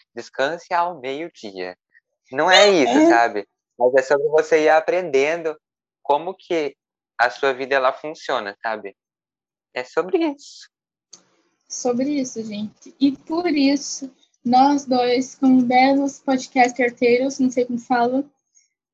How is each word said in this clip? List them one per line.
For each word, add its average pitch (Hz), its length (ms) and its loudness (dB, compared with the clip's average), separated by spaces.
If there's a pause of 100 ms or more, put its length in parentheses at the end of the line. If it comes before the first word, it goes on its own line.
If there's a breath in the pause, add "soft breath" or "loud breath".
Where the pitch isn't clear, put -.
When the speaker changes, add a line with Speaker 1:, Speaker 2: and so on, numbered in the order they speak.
(140)
Speaker 1:
descanse 143 600 -6
ao 170 260 -4
meio-dia. 113 720 -12 (560 soft breath)
Não 151 200 0
é 196 180 6
isso, 175 300 4
Speaker 2:
É. 320 100 6
Speaker 1:
sabe? 196 400 2 (300)
Mas 131 160 2
é 131 80 4
sobre 147 260 0
você 156 360 2
ir 156 40 4
aprendendo 160 880 0 (460)
como 165 320 -2
que 156 420 -6 (420)
a 123 120 2
sua 135 240 -2
vida, 131 200 -4
ela 131 180 2
funciona, 127 680 -8
sabe? 107 320 -8 (800)
É 127 100 -8
sobre 170 360 -4
isso. - 500 -6 (1000)
Speaker 2:
Sobre 254 400 -4 (100)
isso, 240 240 -8
gente. 208 540 -14
E 277 140 2
por 330 340 -6
isso, 277 680 -2 (320)
nós 262 400 2
dois, 247 520 -2
como 262 260 4
belos 269 560 2
podcast 254 640 -2
arteiros, 247 560 0
não 254 100 0
sei 247 160 -2
como 240 140 -6
fala, 247 460 -2 (680)